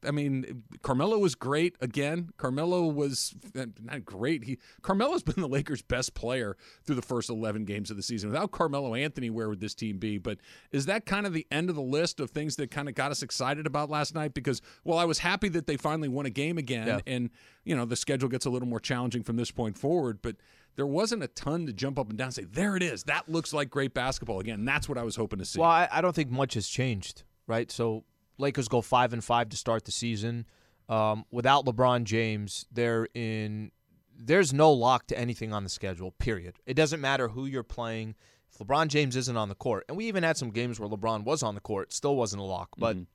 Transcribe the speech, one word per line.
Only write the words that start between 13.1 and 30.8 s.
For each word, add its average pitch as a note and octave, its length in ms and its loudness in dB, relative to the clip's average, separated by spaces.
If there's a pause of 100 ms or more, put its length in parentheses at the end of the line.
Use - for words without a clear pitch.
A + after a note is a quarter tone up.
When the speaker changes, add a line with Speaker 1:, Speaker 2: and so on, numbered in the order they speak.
Speaker 1:
us D3 120 -4
excited C#3+ 440 -2
about D3 240 -2
last D3+ 240 -2
night? D3+ 180 -2
Because, C3 300 -2 (200)
well, D#3+ 140 2
I E3+ 80 6
was E3 140 2
happy F#3+ 320 2
that D#3+ 160 -2
they D3 100 0
finally D#3 320 0
won C3+ 160 -2
a C3+ 60 -2
game C#3+ 260 -2
again, B2 300 -2
Speaker 2:
Yeah. G#2+ 200 0
Speaker 1:
and, B2 220 -2 (380)
you D#3+ 100 2
know, A#2+ 80 2
the A#2 120 -2
schedule C3 340 0
gets B2 160 -2
a C3+ 40 0
little B2 180 0
more A#2 120 -2
challenging B2 440 -2
from A#2 120 -2
this A#2+ 140 0
point A2 260 -2
forward, C3+ 460 0
but A2+ 140 -6 (400)
there C#3 100 -2
wasn't G3+ 360 0
a B2 60 -6
ton D#3+ 380 -2
to C3 80 -4
jump C3 240 -2
up B2 100 -2
and A2 80 -6
down C3 120 -4
and B2 60 -10
say, G#2+ 100 -8
"There F3 320 0
it F3+ 60 0
is. C#3+ 220 -2
That D3 240 -2
looks D#3+ 240 -2
like D3 160 0
great C3+ 240 0
basketball." A#2+ 480 -2
Again, G#2+ 240 -4
that's C#3 240 0
what C#3+ 80 -2
I A#2 60 -4
was A2+ 140 -4
hoping G#2+ 240 -2
to F#2 40 -6
see. - 160 -2
Speaker 2:
Well, E3 80 8
I, E3+ 240 8
I D#3 80 2
don't F3 140 4
think D3 160 0
much C3 240 0
has G#2 120 -2
changed, B2 580 -4 (220)
right? A2+ 240 0
So A2+ 340 -2 (320)
Lakers C3+ 300 0
go A#2+ 140 4
five B2 320 4
and A#2 100 -4
five A#2+ 280 2
to A#2+ 60 -8
start A2+ 280 0
the - 80 -6
season. A#2 520 -2 (440)